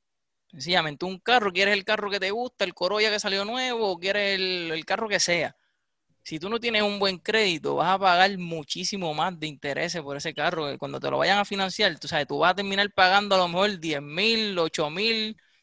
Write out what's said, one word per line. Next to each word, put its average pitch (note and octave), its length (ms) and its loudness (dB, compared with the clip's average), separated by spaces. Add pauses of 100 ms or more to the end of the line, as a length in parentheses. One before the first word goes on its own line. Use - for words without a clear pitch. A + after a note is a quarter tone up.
(500)
Sencillamente, D#3 540 -2
un F#3 140 -6
carro, A3+ 340 2
¿quieres G3 220 2
el G3 100 0
carro G#3 260 -2
que G3 100 -2
te F#3+ 100 -2
gusta, A#3 340 -4
el F3+ 100 -2
Corolla G#3 360 0
que G#3 100 0
salió G3 240 -2
nuevo, A#3 480 -2
o E3+ 60 -6
quieres G3 380 0
el, F#3 360 -2
el D#3 140 -6
carro A3 220 -2
que G3 120 0
sea? E3 360 0 (640)
Si D#3+ 160 -10
tú E3 120 -8
no A3+ 100 -2
tienes A3+ 220 0
un G3+ 160 0
buen F#3+ 200 0
crédito, E3+ 580 0
vas D#3 180 2
a F#3+ 40 2
pagar F#3+ 400 6
muchísimo E3+ 760 -6
más E3+ 240 -2
de D#3 100 -4
intereses D3+ 540 -4
por C#3 140 -8
ese D3 180 -6
carro, D3 360 -2
que C3 80 -8
cuando C#3 220 -8
te C#3 100 -2
lo C3+ 80 2
vayan F3 200 4
a G3+ 60 2
financiar, G3 540 -2
tú C#3+ 100 -12
sabes, D3 200 0
tú C#3+ 100 -4
vas E3+ 140 6
a F3+ 40 -10
terminar G3 380 0
pagando G3 400 4
a F#3+ 40 6
lo F3+ 100 2
mejor F#3+ 320 0
diez D3+ 220 -4
mil, G3+ 560 -2
ocho D#3+ 320 0
mil, G#3+ 460 -2 (260)